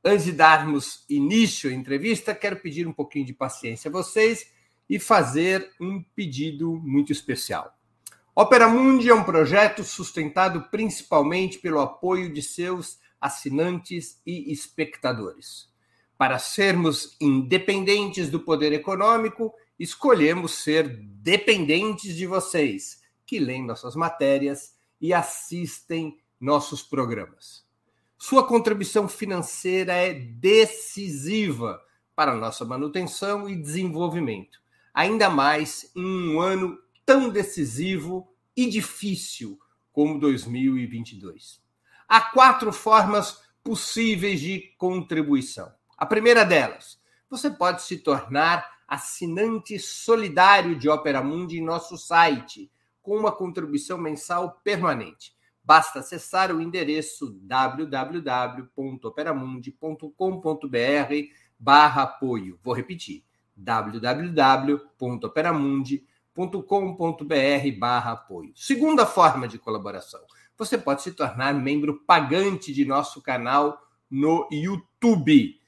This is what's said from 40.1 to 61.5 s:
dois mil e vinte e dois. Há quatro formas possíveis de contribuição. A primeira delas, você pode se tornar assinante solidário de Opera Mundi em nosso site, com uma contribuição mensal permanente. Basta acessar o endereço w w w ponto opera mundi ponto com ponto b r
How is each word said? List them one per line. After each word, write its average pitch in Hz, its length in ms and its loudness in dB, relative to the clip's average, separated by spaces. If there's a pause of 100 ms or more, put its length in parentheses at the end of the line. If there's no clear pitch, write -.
dois 135 260 0
mil 131 320 0
e 123 80 -4
vinte 113 280 -12
e 101 60 -20
dois. - 460 -20 (420)
Há 220 140 6
quatro 254 500 4
formas 208 680 2 (220)
possíveis 208 760 -2
de 185 380 -8
contribuição. 151 960 -2 (240)
A - 80 -2
primeira 220 400 6
delas, 156 560 -2 (260)
você 262 220 -6
pode 175 320 -2
se - 160 -10
tornar 151 680 0 (240)
assinante 190 920 -6
solidário 190 960 4
de 131 120 -2
Opera 151 360 0
Mundi 165 340 -6
em 160 80 -6
nosso 165 320 -6
site, 156 760 0 (300)
com 208 160 -4
uma 214 140 2
contribuição 175 640 -6
mensal 170 680 -6
permanente. 160 720 -4 (280)
Basta 156 340 4
acessar 185 580 -2
o 160 60 -4
endereço 156 720 -6 (100)
w 131 460 -2
w 143 340 -6
w 127 540 -4
ponto 131 320 -10
opera 151 260 -6
mundi 131 380 -10
ponto 156 400 -12
com 190 280 -4
ponto 151 300 -4
b 127 80 -4
r 143 540 -2 (260)